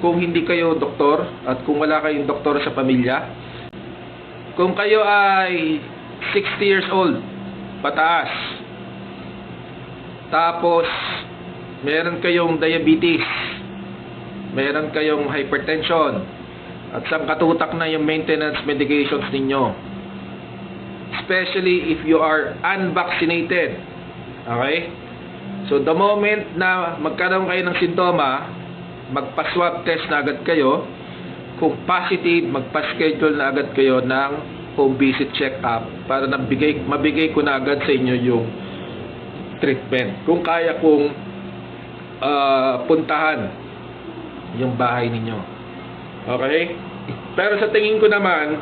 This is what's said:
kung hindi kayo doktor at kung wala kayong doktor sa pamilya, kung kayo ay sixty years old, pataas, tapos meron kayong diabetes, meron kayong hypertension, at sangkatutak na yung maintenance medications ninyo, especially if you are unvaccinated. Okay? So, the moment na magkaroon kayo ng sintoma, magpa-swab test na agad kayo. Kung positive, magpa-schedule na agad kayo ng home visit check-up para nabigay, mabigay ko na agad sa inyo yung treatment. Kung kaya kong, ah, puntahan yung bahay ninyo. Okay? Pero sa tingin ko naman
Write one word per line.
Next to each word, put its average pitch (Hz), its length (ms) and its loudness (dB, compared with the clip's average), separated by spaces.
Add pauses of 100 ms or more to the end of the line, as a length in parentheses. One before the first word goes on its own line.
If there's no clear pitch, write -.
kung 175 160 4
hindi 170 240 0
kayo 170 320 2
doktor 147 480 2 (240)
at 127 160 -2
kung 147 160 0
wala 151 240 2
kayong 147 240 0
doktor 143 340 0
sa 143 140 -2
pamilya, 131 560 2 (1300)
kung 185 160 4
kayo 214 260 4
ay 190 800 4 (560)
sixty 202 320 2
years 190 240 4
old, 185 240 4 (640)
pataas, 156 480 2 (2000)
tapos 170 540 4 (1040)
meron 170 320 0
kayong 170 400 2
diabetes, 160 640 4 (1300)
meron 147 400 0
kayong 151 400 2
hypertension, 147 960 0 (640)
at - 160 -6
sangkatutak 160 720 2
na 165 80 0
yung 156 160 0
maintenance 156 640 0
medications 143 640 2
ninyo, 135 320 2 (1600)
especially 180 720 2
if - 80 -8
you 160 160 6
are 156 320 2 (160)
unvaccinated. 170 1120 0 (640)
Okay? 139 480 -2 (800)
So, 143 80 4
the 151 160 2
moment 208 640 2
na 185 400 0
magkaroon 180 480 0
kayo 180 160 0
ng 175 160 0
sintoma, 170 520 4 (760)
magpa-swab 160 800 0
test 160 240 0
na 147 160 2
agad 139 240 -2
kayo. 151 320 4 (800)
Kung 156 240 2
positive, 175 640 2
magpa-schedule 147 880 0
na 139 160 2
agad 139 240 0
kayo 131 240 6
ng 131 300 2 (420)
home 135 240 4
visit 135 400 2
check-up 127 480 -2 (240)
para 135 160 2
nabigay, 135 640 0
mabigay 143 400 2
ko 151 160 2
na 135 160 0
agad 139 240 0
sa 151 80 4
inyo 127 220 2 (100)
yung 117 240 2 (1120)
treatment. 127 640 -2
Kung 165 160 2
kaya 165 400 0
kong, 147 320 6 (1040)
ah, 135 720 4
puntahan 151 640 2 (1040)
yung 127 160 0
bahay 120 400 2
ninyo. 113 240 -4 (880)
Okay? 139 480 0 (640)
Pero 202 240 2
sa 214 80 2
tingin 214 320 4
ko 214 80 8
naman 170 520 2